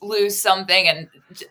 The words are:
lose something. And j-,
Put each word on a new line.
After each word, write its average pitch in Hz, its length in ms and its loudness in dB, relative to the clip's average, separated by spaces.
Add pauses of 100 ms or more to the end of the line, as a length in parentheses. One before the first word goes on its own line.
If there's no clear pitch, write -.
lose 202 380 -2
something. 190 480 2
And 160 200 -2 (260)
j-, - 180 -18